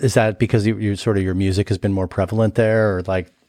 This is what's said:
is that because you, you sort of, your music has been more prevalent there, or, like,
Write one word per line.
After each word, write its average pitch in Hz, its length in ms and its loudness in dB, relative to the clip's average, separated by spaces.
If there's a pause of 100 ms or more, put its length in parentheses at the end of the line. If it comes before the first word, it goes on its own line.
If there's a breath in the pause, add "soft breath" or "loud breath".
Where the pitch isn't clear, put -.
is 127 120 2
that 110 260 2
because 107 260 2
you, 110 120 0
you 101 180 -2
sort 104 220 -2
of, 95 60 0
your 92 120 -2
music 95 340 0
has 98 80 -2
been 101 160 -2
more 95 140 -2
prevalent 107 480 0
there, 110 420 2
or, 90 60 -4
like, 92 280 -4 (180)